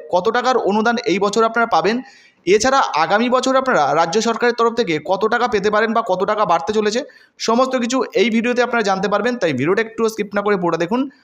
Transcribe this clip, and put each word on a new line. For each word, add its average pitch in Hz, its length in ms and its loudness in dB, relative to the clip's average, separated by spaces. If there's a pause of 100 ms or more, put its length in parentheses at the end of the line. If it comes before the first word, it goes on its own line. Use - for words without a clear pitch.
(120)
কত 180 180 0
টাকার 240 280 0
অনুদান 220 380 0 (100)
এই 190 140 0
বছর 202 240 0
আপনারা 226 240 0
পাবেন, 196 340 0 (440)
এছাড়া 254 340 4
আগামী 208 500 0
বছর 254 260 2
আপনারা 190 380 2
রাজ্য 170 280 2
সরকারের 233 340 0
তরফ 233 180 0
থেকে 180 320 -2
কত 190 200 0
টাকা 240 220 0
পেতে 208 240 0
পারেন 220 220 0
বা 226 140 2
কত 185 160 0
টাকা 208 220 0
বাড়তে 170 280 0
চলেছে, 214 300 0 (340)
সমস্ত 254 380 0
কিছু 240 280 -2 (100)
এই 196 160 2
ভিডিওতে 233 340 0
আপনারা 233 180 0
জানতে 196 260 0
পারবেন। 208 300 0
তাই 170 160 0
ভিডিওটা 165 280 0
একটু 226 280 -4
স্কিপ 208 260 -8
না 202 60 0
করে 208 160 0
পুরোটা 170 200 -2
দেখুন। 233 320 -2 (140)